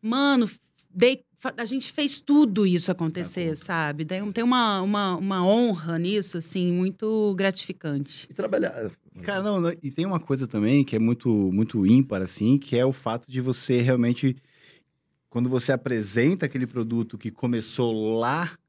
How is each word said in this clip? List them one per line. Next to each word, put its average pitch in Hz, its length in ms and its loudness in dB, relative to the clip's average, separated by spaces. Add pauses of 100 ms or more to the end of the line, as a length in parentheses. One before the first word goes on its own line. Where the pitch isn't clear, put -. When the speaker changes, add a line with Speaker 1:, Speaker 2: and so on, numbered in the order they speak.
Speaker 1:
mano, 247 440 2 (480)
dei, 247 280 4 (160)
fa-, - 180 -8
a 233 80 -6
gente 247 260 -6
fez 285 300 -2
tudo 226 460 4
isso 180 260 2
acontecer", 175 540 -4
Speaker 2:
Dá 160 60 -2
conta. 147 120 -10
Speaker 1:
sabe? 156 400 -4
Tem, 190 260 -6
tem 226 140 -4
uma, 233 380 2
uma, 196 340 0
uma 190 300 -2
honra 185 520 2
nisso, 185 380 -2
assim, 175 340 -2
muito 202 640 0
gratificante. 175 960 -6
Speaker 3:
E 139 40 -20
trabalhar 185 560 -4 (320)
Speaker 2:
Cara, 190 200 -6
não, 202 160 -2
não, 170 140 0 (100)
e 139 80 -6
tem 160 140 -4
uma 185 160 -2
coisa 135 260 -4
também 113 380 2
que 123 100 -6
é 110 40 2
muito, 117 320 2 (200)
muito 104 360 2
ímpar, 117 340 6
assim, 104 380 0
que 139 200 -2
é 123 60 4
o 135 80 2
fato 117 340 -6
de 127 140 -6
você 127 400 0
realmente, 123 560 2 (920)
quando 123 180 -2
você 127 240 0
apresenta 120 720 0
aquele 127 220 -4
produto 117 500 -4
que 107 140 -10
começou 113 880 -2
lá 147 320 -2 (180)